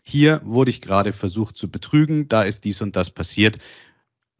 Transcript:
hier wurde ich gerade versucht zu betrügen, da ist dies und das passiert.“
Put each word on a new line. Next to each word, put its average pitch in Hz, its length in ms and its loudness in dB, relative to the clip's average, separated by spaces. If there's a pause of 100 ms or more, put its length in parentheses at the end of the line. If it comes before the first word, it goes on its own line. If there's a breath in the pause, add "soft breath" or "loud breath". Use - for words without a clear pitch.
hier 151 420 2
wurde 123 260 2
ich - 80 -10
gerade 98 320 0
versucht 101 460 -6
zu 95 120 -8
betrügen, 151 600 0
da 110 140 2
ist 101 200 -4
dies 104 180 -4
und 101 140 -6
das 92 160 -2
passiert.“ 104 460 0 (840 loud breath)